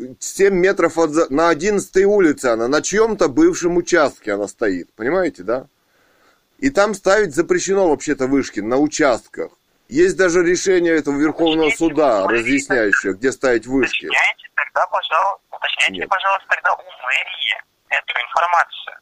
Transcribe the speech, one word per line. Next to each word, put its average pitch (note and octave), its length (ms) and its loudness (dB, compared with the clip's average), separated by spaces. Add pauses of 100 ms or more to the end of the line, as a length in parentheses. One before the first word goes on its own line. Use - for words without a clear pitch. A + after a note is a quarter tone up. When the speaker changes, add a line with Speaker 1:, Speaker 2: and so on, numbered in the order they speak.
(180)
Speaker 1:
Семь G3 360 0
метров F3 440 2
от E3 120 2
за-, D#3+ 220 0
на E3 180 2
одиннадцатой F#3+ 540 0
улице F#3+ 420 2
она, A#2 220 0
на D3 120 2
чьём-то G#3 480 0
бывшем D#3+ 480 2
участке D#3+ 560 0
она G2+ 160 -2
стоит. F#2 460 -4
Понимаете, D3 480 -4
да? B2 240 -4 (920)
И C3+ 120 0
там G3+ 240 2
ставить G3 400 2
запрещено F3+ 560 0
вообще-то C3+ 360 -2
вышки C3 340 -2
на A#2 180 0
участках. C#3+ 760 0 (360)
Есть E3 280 2
даже F3+ 280 2
решение F3 520 2
этого C#3+ 220 -2
Верховного D#3+ 480 0
Speaker 2:
Уточняйте, D3 100 0 (180)
Speaker 1:
Суда, C#3 260 4
Speaker 2:
смотрите. G#2 220 0
Speaker 1:
разъясняющее, A#2 720 0
где A#2+ 180 -2
ставить A#2+ 340 -2
вышки. B2+ 400 -2
Speaker 2:
Уточняйте D#3+ 480 -4
тогда, - 320 -4
пожалуйста, F#3 540 -4 (100)
уточняйте, - 500 -4
Speaker 1:
Нет. - 80 -8
Speaker 2:
пожалуйста, G3 400 -2
тогда F3+ 260 -2
у - 80 -10 (220)
мэрии B2+ 520 -4 (320)
эту - 240 -6
информацию. E3 880 -2